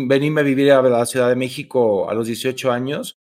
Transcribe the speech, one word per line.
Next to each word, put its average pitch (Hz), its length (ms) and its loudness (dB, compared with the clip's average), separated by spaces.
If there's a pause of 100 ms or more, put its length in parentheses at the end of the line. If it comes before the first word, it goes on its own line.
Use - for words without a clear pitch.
venirme 147 340 2
a - 20 2
vivir 139 280 2
a 135 100 6
la 120 240 2
Ciudad 123 240 0
de 123 80 2
México 123 720 -2
a 101 40 -4
los 113 140 -4
dieciocho 127 440 -4
años 135 560 -6